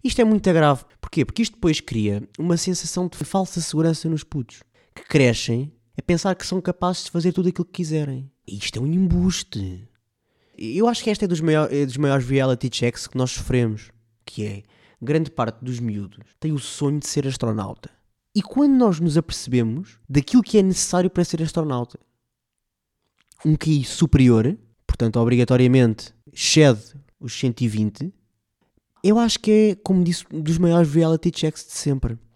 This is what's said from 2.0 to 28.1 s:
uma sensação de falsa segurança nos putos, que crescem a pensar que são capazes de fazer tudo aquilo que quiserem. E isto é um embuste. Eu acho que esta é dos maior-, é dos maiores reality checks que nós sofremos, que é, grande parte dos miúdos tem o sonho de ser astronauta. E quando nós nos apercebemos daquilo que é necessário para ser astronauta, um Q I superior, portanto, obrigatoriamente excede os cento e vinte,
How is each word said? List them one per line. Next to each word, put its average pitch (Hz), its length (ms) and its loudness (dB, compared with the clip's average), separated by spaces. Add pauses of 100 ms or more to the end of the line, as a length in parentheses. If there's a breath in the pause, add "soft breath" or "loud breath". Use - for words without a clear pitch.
uma 170 160 0
sensação 180 540 -4
de - 80 -14
falsa 180 420 -4
segurança 160 480 -2
nos 156 160 -4
putos, - 400 -10 (300)
que - 120 -20
crescem 123 680 0 (240)
a 151 40 -10
pensar 180 340 0
que - 100 -14
são 185 140 -4
capazes 180 460 -4
de - 60 -14
fazer 175 200 0
tudo 180 160 0
aquilo 180 180 -2
que - 60 -20
quiserem. 147 580 -6 (160)
E 101 120 -12
isto - 200 -8
é 113 40 -4
um 131 40 -2
embuste. 165 1000 -2 (680)
Eu 156 300 -2
acho 233 140 -2
que 226 80 -2
esta 208 140 -2
é 196 40 0
dos 170 120 -2
maior-, 156 340 2
é 143 120 0
dos 127 100 -8
maiores 139 320 0
reality 131 440 0
checks - 360 -4
que - 100 -8
nós 127 140 -2
sofremos, 117 580 -2 (360)
que 107 200 -8
é, 101 180 -10 (380 soft breath)
grande 147 300 -2
parte 113 320 -6
dos 123 160 -8
miúdos 104 600 -8
tem 156 120 -4
o 143 80 -2
sonho 143 400 -4
de - 80 -10
ser 143 180 -4
astronauta. 113 640 -6 (460)
E 208 80 2
quando 277 300 2
nós 220 260 4
nos 165 180 2
apercebemos 123 800 -2 (100)
daquilo 147 360 2
que - 140 0
é 202 40 8
necessário 180 480 0
para 180 140 0
ser 165 180 -4
astronauta, 151 560 -4 (1500)
um 156 100 4
Q 156 160 -2
I 143 140 2
superior, 127 720 4 (280)
portanto, 117 340 0
obrigatoriamente 123 960 4 (180)
excede 135 640 2 (260)
os 123 140 -12
cento 127 280 -4
e 120 80 0
vinte, 107 440 -4 (880)